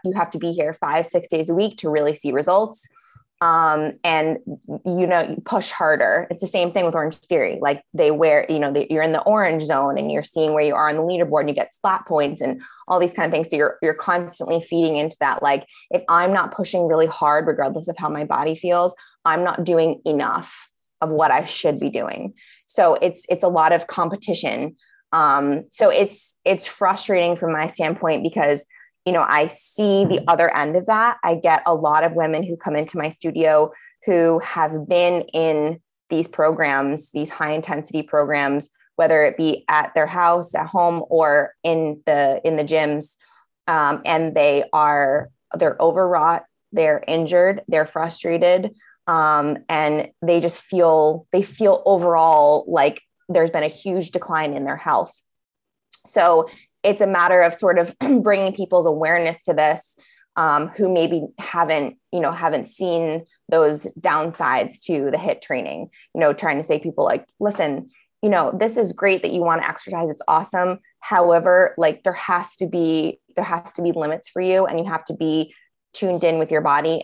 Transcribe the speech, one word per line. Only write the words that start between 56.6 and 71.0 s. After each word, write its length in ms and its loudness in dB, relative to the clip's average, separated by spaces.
it's 180 0
a 60 4
matter 340 4
of 120 4
sort 260 2
of 200 -2
<clears throat> 220 2
bringing 320 2
people's 320 0
awareness 600 0
to 80 0
this, 440 0
um, 340 0
who 240 0
maybe 300 0
haven't, 580 -2
you 80 -4
know, 120 0
haven't 360 -4
seen 580 -4
those 360 2
downsides 840 -2
to 260 -2
the 60 0
hiit 240 -4
training, 480 -8
you 60 -6
know, 140 2
trying 240 -4
to 60 -6
say 160 -2
people 260 -4
like, 200 -2
"Listen, 500 -4
you 80 0
know, 280 2
this 200 -2
is 160 0
great 280 0
that 100 -4
you 100 -2
want 200 0
to 80 -2
exercise. 400 -8
It's 180 -12
awesome. 520 -2
However, 760 4